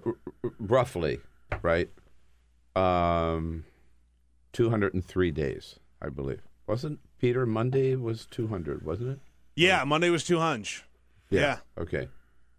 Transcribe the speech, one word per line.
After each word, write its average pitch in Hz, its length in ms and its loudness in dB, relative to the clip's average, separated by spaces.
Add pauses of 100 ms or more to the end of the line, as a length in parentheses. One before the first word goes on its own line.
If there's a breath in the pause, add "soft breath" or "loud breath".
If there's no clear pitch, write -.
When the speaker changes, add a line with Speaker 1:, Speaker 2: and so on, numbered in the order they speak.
Speaker 1:
r-, 117 100 -2 (280)
r-, - 160 -4
roughly, 98 600 2 (420)
right, 85 280 2 (840)
um, 82 880 2 (880 soft breath)
two 117 160 2
hundred 104 240 0
and 92 120 -2
three 90 260 2
days, 71 480 -4 (220)
I 78 80 -6
believe. 67 320 -6 (260)
Wasn't, 151 320 -4 (200)
Peter, 123 260 2
Monday 127 500 2
was 113 300 -4
two 110 220 -6
hundred, 82 380 -4
wasn't 107 260 -4
it? 135 80 -10 (360)
Speaker 2:
Yeah, 170 280 4
Speaker 1:
Or - 20 -2
Speaker 2:
Monday 160 240 2
was 170 140 2
two 170 160 2
hundred. 143 420 -2 (480)
Speaker 1:
Yeah. 95 120 4
Speaker 2:
Yeah. 139 160 2 (240)
Speaker 1:
Okay. 71 260 -4 (520)